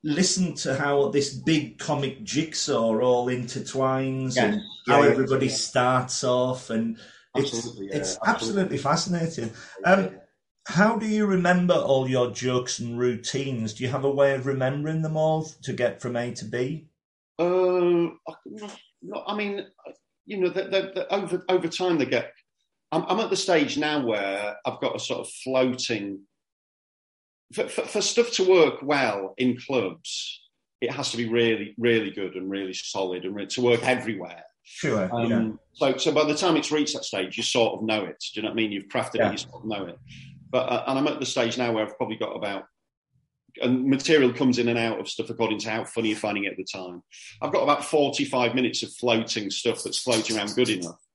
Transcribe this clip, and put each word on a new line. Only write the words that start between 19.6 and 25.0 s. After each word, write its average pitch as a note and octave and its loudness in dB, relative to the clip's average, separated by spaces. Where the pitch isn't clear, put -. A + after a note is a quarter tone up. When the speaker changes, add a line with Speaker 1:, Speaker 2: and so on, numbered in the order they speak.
Speaker 2:
you G3+ -6
know, F3+ 2
that, F#3 -2
that, F#3+ 0
that F#3+ -2
over, F3+ -2
over F3 2
time F3 0
they C3 2
get, B2 -2
I'm, E3 0
I'm F#3+ 0
at G#3+ -2
the F#3+ 2
stage D3+ 2
now D3+ 0
where G#2 -2
I've B2+ -4
got C3 -2
a A2+ -6
sort - -4